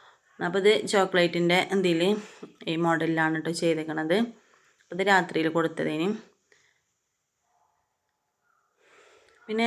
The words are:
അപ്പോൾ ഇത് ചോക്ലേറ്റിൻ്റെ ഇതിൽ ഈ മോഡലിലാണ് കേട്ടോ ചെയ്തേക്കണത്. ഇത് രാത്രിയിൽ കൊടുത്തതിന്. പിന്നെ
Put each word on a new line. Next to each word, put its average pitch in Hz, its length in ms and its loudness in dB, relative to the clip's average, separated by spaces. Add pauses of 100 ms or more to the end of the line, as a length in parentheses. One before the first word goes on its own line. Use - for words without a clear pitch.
(460)
അപ്പോൾ 185 160 -2
ഇത് 208 100 6 (200)
ചോക്ലേറ്റിൻ്റെ 175 640 2 (180)
ഇതിൽ 175 240 2 (720)
ഈ - 20 -2 (100)
മോഡലിലാണ് 160 540 0
കേട്ടോ 156 140 -6 (100)
ചെയ്തേക്കണത്. 156 540 0 (760)
ഇത് 180 100 -4 (100)
രാത്രിയിൽ 170 440 2
കൊടുത്തതിന്. 160 520 -2 (3500)
പിന്നെ 220 180 0